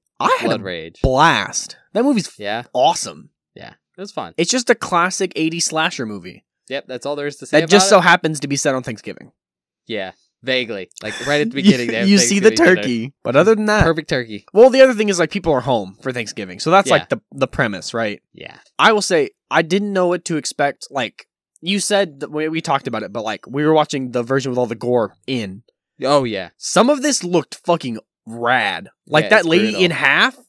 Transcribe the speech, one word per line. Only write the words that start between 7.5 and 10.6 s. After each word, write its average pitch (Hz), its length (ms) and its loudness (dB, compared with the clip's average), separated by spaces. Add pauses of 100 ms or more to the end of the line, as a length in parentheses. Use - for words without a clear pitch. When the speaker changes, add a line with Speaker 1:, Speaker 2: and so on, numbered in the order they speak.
Speaker 1:
that 165 80 -2
just 190 200 6
Speaker 2:
about 208 80 6
Speaker 1:
so - 20 6
Speaker 2:
it. 175 100 4
Speaker 1:
happens 165 320 2
to 143 60 -6
be 139 80 -4
set 135 200 0
on 127 80 -6
Thanksgiving. - 480 -14 (560)
Speaker 2:
Yeah, 98 240 -8 (320)
vaguely. 117 460 -4 (120)